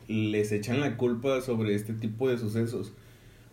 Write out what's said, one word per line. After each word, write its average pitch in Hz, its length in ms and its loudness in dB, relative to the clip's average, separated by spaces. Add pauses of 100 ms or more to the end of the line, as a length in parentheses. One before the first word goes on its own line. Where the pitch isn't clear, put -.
les 107 420 2
echan 117 300 0
la 135 160 0
culpa 123 460 2
sobre 110 320 0
este 107 180 -2
tipo 113 380 -2
de 120 80 2
sucesos. 113 540 -2 (600)